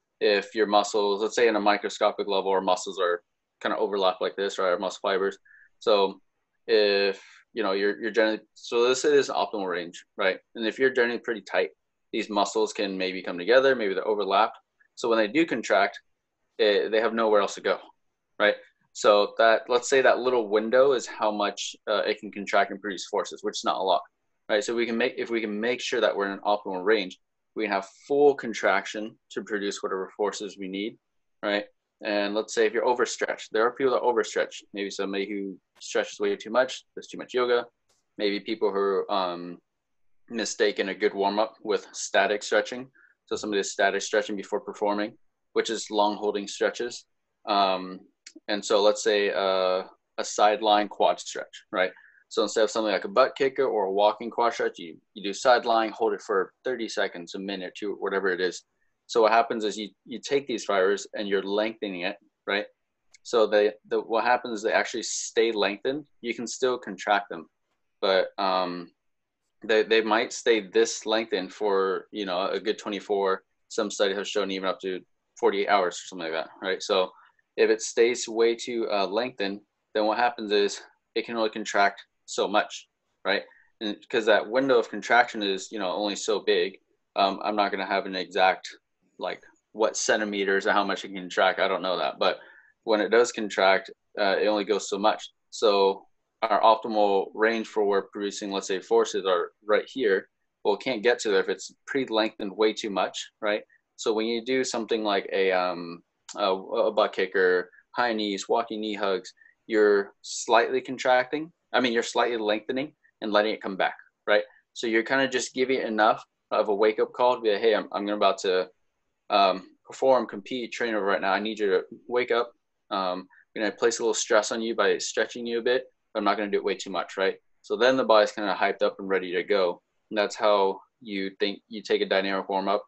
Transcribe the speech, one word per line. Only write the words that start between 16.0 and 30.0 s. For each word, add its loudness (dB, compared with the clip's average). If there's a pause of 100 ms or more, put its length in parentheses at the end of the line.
eh, 4
they 2
have 0
nowhere 4
else -2
to -14
go, 0 (600)
right? 4 (400)
So 4
that, 6
let's 0
say 4
that 4
little 0
window 4
is -2
how -4
much, -4 (120)
uh, 0
it -2
can -14
contract 0
and -12
produce -8
forces, -4
which -6
is -8
not 0
a -4
lot, 2 (460)
right? 2
So -4
we 0
can -4
make, 0
if -6
we -2
can -6
make -2
sure -4
that 2
we're -2
in -4
an -10
optimal -4
range, 0 (360)
we -4
can -2
have -2 (180)
full 4
contraction -2 (140)
to -8
produce -6
whatever -6